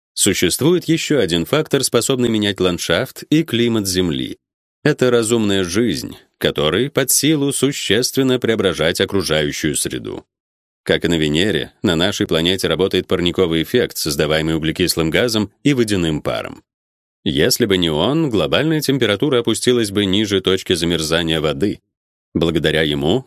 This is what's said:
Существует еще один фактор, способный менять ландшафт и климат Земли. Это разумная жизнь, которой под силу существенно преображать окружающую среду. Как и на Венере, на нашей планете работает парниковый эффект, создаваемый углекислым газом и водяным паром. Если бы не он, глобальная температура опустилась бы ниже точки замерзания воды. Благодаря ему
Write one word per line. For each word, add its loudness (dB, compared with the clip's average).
Существует 0
еще 0
один 0
фактор, 0
способный 0
менять 0
ландшафт -2
и 2
климат 0
Земли. -2
Это 2
разумная 2
жизнь, -2
которой 0
под -2
силу 0
существенно 0
преображать 0
окружающую -2
среду. -6
Как 0
и 0
на 2
Венере, 0
на 0
нашей 0
планете 0
работает 0
парниковый 0
эффект, -2
создаваемый -2
углекислым -2
газом 0
и 2
водяным 0
паром. -8
Если 2
бы 4
не 2
он, 0
глобальная 0
температура 0
опустилась 0
бы 0
ниже 0
точки 0
замерзания 0
воды. -2
Благодаря 2
ему 0